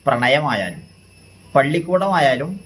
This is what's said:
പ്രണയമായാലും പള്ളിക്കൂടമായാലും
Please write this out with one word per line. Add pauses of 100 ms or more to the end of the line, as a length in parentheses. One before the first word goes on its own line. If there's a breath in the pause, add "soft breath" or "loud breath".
പ്രണയമായാലും (720)
പള്ളിക്കൂടമായാലും (140)